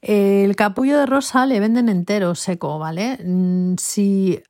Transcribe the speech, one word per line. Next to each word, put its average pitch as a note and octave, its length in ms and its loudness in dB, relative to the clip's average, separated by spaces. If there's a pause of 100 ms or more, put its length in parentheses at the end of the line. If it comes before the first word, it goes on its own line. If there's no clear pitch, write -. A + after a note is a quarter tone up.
eh, G3 440 2
el G3 120 2
capullo B3+ 420 0
de C#4+ 80 2
rosa C4+ 400 0
le B3+ 140 2
venden A#3 280 2
entero, F#3 460 0
seco, D#3+ 440 -6
¿vale? E3+ 460 -6
Mm, F3+ 540 0
si, G3 720 0